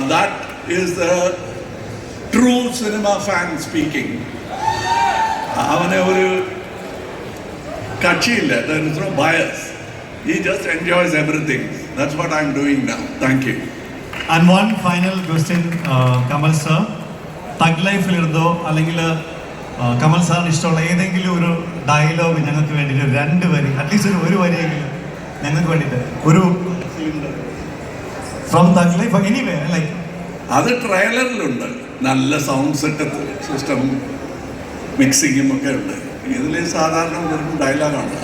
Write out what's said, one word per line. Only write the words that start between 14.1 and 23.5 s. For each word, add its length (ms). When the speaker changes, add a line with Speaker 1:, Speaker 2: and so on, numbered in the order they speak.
Speaker 2:
And 100
one 120
final 280
question, 320
uh, 200
കമൽ 220
sir. 160
തഗ് 260
ലൈഫിലിരുന്നോ 600
അല്ലെങ്കിൽ, 300
uh, 200
കമൽ 280
സാറിന് 260
ഇഷ്ടമുള്ള 260
ഏതെങ്കിലും 480
ഒരു 120
ഡയലോഗ് 560
ഞങ്ങൾക്ക് 320
വേണ്ടിയിട്ട് 280
ഒരു 140
രണ്ട് 320